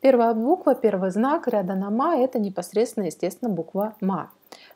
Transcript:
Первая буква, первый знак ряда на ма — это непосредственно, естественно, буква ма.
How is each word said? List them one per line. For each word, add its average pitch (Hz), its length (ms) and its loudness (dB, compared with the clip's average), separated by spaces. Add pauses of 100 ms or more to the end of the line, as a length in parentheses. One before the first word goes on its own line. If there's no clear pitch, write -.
Первая 240 320 4
буква, 262 420 2
первый 190 360 0
знак 269 360 0
ряда 202 280 0
на 196 140 -2
ма — 262 280 0
это 262 220 0
непосредственно, 202 680 -2
естественно, 175 440 -4
буква 190 500 -4
ма. 185 300 -2 (440)